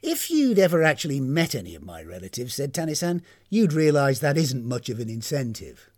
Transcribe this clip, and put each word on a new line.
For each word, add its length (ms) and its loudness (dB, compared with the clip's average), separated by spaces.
"If 300 -4
you'd 280 4
ever 240 4
actually 380 2
met 360 0
any 180 -8
of 80 -16
my 200 -16
relatives," 520 -10
said 180 -4
Tanisan, 480 -2
"you'd 240 4
realise 480 4
that 180 2
isn't 260 0
much 240 -6
of 120 -6
an 100 -6
incentive." 880 -6